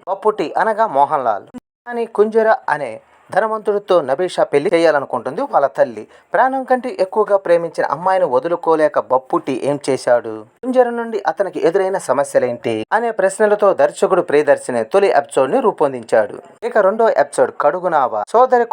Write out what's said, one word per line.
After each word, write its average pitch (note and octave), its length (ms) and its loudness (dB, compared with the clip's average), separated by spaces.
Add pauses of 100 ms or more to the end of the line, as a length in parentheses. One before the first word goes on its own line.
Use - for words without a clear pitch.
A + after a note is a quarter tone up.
బప్పుటి, G3 400 -2 (140)
అనగా G#3+ 240 0 (100)
మోహన్ C#3 320 0
లాల్. G2+ 180 -4 (400)
కానీ A#3+ 180 -6 (120)
కుంజర A3 320 2 (260)
అనే C3+ 180 -8 (400)
ధనవంతుడితో G3+ 600 0 (120)
నబీషా E3 440 -2
పెళ్లి C#3+ 220 0
చేయాలనుకుంటుంది D3 680 0 (100)
వాళ్ళ C#3+ 160 2 (120)
తల్లి. A#2 240 0 (300)
ప్రాణం C4 360 0
కంటే B3+ 200 0 (140)
ఎక్కువగా G3+ 400 0
ప్రేమించిన E3+ 420 0 (100)
అమ్మాయిని F#3 360 0
వదులుకోలేక D#3+ 680 0 (120)
బప్పుటి C3+ 440 -2 (140)
ఏం C#3+ 80 -2 (100)
చేశాడు, A#2+ 440 0 (320)
కుంజర B3 240 2 (120)
నుండి A#3 200 -6 (120)
అతనికి E3 360 -4
ఎదురైన F#3+ 400 0
సమస్యలేంటి B2 640 -2 (240)
అనే A#3 220 -2
ప్రశ్నలతో G3+ 500 2 (120)
దర్శకుడు F3 500 2
ప్రియదర్శిని C#3 500 2 (140)
తొలి G3 240 4
ఎపిసోడ్ C#3 360 0
ని C3+ 120 2
రూపొందించాడు. A#2+ 720 0 (300)
ఇక A#3 60 -8 (120)
రెండో A3+ 200 2 (180)
ఎపిసోడ్ B2 280 0 (120)
కడుగునావా D3 580 0 (100)
సోదరి B3 400 4